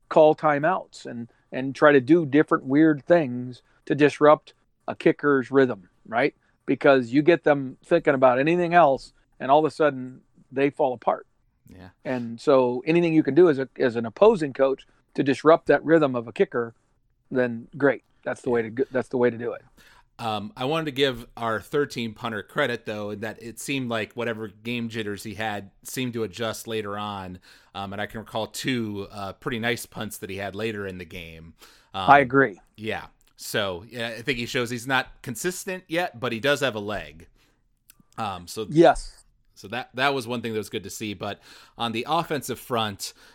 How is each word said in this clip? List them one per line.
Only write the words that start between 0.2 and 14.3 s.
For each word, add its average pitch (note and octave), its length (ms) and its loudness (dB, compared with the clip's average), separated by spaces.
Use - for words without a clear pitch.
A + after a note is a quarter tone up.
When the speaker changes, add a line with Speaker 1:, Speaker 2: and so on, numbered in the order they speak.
Speaker 1:
timeouts D#3 720 -2
and, A#2+ 220 -12
and C3+ 220 -6
try D3+ 180 6
to C#3 80 8
do D#3 260 4
different D3+ 380 2
weird D3 420 4
things B2 560 0
to D#3 80 -2
disrupt D3 580 4
a A#2+ 60 -6
kicker's C#3+ 560 0
rhythm, B2 380 2
right? A#2 280 -2
Because C3 460 4
you C#3+ 100 4
get E3 220 4
them C#3+ 400 0
thinking D#3+ 300 2
about B2+ 240 4
anything E3+ 360 0
else, C#3+ 380 4
and C3 120 -4
all C#3+ 80 6
of D#3 80 4
a C#3 40 -4
sudden C3 520 -2
they C#3 200 0
fall C3+ 240 -2
apart. - 320 -4
Speaker 2:
Yeah. F#2 200 -20
Speaker 1:
And A#2 360 -8
so B2+ 460 2
anything E3+ 260 2
you D#3 120 4
can C3+ 100 -2
do F3 160 8
as C3 80 0
a, C3+ 100 -4
as B2 180 0
an A#2 100 -2
opposing D#3+ 460 2